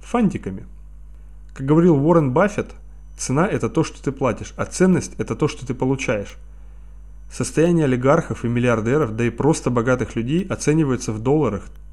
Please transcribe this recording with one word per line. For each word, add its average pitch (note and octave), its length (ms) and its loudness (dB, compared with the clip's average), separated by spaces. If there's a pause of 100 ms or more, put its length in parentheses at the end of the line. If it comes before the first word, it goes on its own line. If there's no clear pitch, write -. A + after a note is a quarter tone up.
фантиками. E3+ 640 -2 (880)
Как C3+ 100 -8
говорил D#3+ 300 8
Уоррен D3 360 4
Баффет, F3 440 0 (420)
"Цена — D3 300 2
это C#3 220 0
то, D#3 140 2
что - 200 -8
ты C#3 80 -2
платишь, A#2+ 440 -2
а G#2+ 100 -4
ценность — F3+ 520 2
это A2+ 180 -4
то, D3+ 120 0
что - 180 -6
ты C3 80 -4
получаешь". C3 640 -2 (920)
Состояние D#3+ 540 2
олигархов C3 600 2
и - 20 0
миллиардеров, A#2+ 680 2
да A#2+ 100 0
и A#2 60 2
просто C#3+ 400 2
богатых B2 440 0
людей C#3+ 300 0
оценивается C#3+ 680 0
в G#2+ 80 -4
долларах, A#2+ 500 0 (240)